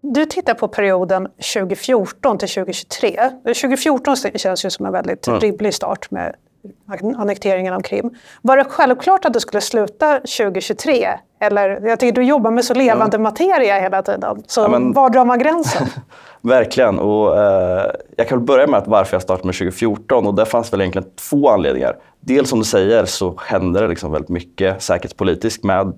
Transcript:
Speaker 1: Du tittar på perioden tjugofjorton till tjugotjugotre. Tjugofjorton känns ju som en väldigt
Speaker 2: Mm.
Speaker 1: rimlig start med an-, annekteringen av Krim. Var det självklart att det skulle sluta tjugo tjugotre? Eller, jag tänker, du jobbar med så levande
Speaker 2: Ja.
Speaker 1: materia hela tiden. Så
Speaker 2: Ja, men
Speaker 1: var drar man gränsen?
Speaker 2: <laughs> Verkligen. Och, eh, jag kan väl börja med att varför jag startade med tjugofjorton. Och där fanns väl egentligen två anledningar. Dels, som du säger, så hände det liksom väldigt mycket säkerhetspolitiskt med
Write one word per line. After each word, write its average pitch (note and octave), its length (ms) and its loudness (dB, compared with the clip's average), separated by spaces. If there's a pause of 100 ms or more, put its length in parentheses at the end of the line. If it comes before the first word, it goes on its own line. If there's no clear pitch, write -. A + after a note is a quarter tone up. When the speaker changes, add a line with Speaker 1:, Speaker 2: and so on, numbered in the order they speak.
Speaker 1:
Du C#4+ 220 0
tittar D4+ 300 -2
på G#3 140 -4
perioden F#3+ 600 0 (100)
tjugofjorton G3+ 1000 -2
till G3 100 -4
tjugotjugotre. G#3 1040 -4
Tjugofjorton C4+ 640 0
känns G3 480 -4
ju F#3+ 60 -4
som - 160 -8
en F#3 60 -4
väldigt - 340 -4
Speaker 2:
Mm. A#2 140 0
Speaker 1:
rimlig G#3 340 -2
start - 360 -6
med F#3 240 -8 (540)
an-, G3+ 280 -6
annekteringen G3 580 -2
av F#3 60 -4
Krim. G#3 340 -6 (280)
Var C4 140 4
det C4+ 80 4
självklart C#4+ 600 2
att D4 80 0
det A3+ 80 0
skulle G#3 200 -4
sluta C4 640 0
tjugo F#3+ 360 -2
tjugotre? A3 600 -2 (200)
Eller, G3+ 480 0
jag A3+ 120 0
tänker, B3 200 2
du B3 60 4
jobbar B3 240 2
med A#3+ 140 2
så B3 100 0
levande A3 420 2
Speaker 2:
Ja. G#3+ 40 0
Speaker 1:
materia A3 600 2
hela F#3+ 220 -2
tiden. G3+ 440 -4
Så - 140 -2
Speaker 2:
Ja, G#3 80 4
men B3 240 2
Speaker 1:
var C4 180 4
drar B3+ 140 6
man A#3+ 140 2
gränsen? D4+ 480 0 (280)
Speaker 2:
<laughs> - 260 -20
Verkligen. A#2 580 2
Och, G#2 400 2
eh, F#2+ 480 2 (300)
jag - 120 0
kan C3 100 0
väl A#2 80 -2
börja C3+ 200 6
med C3+ 120 2
att G2 100 -2
varför G2+ 260 2
jag F#2 80 -2
startade F#2 240 -4
med F#2 80 -2
tjugofjorton. G#2 720 -2
Och G2+ 80 0
där G2+ 100 2
fanns - 280 -2
väl G2 80 -2
egentligen F#2+ 280 -4 (200)
två C#3+ 200 2
anledningar. C#2 480 2 (240)
Dels, C3 300 0
som B2 80 0
du A2 60 0
säger, G#2 400 2
så F2+ 300 -4 (120)
hände F#2 340 0
det A2 80 0
liksom E2 240 -6
väldigt D2+ 180 -6
mycket F#2 520 -4
säkerhetspolitiskt - 840 -2
med F#2+ 340 0